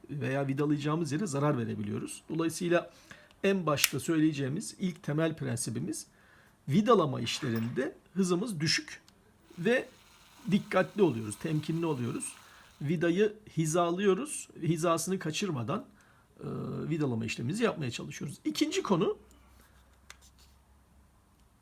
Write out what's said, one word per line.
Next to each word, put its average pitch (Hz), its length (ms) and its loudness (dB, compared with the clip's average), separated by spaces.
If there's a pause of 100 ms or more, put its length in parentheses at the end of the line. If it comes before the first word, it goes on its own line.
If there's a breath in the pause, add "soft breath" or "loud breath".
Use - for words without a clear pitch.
(100)
veya 135 360 -2
vidalayacağımız 147 680 0
yere 190 140 0
zarar 139 320 2
verebiliyoruz. 107 680 -4
Dolayısıyla 165 640 0 (540 loud breath)
en 196 220 2
başta 143 340 2
söyleyeceğimiz 156 800 0
ilk 180 240 -4
temel 160 340 0
prensibimiz, 131 720 -4 (600 soft breath)
vidalama 165 520 4
işlerinde 120 720 -2 (200)
hızımız 180 460 0
düşük - 400 -2 (580)
ve 220 300 2 (600)
dikkatli 190 520 2
oluyoruz, 113 360 2
temkinli 165 480 0
oluyoruz. 127 460 -4 (500 loud breath)
Vidayı 170 500 2 (240)
hizalıyoruz, 175 920 2 (140)
hizasını 170 560 2
kaçırmadan, 156 680 -2 (560 soft breath)
e, - 60 -12 (420)
vidalama 135 360 0
işlemimizi 143 400 -2
yapmaya 147 260 -2
çalışıyoruz. 143 540 -10
İkinci 311 380 0
konu, 208 360 2 (2500 soft breath)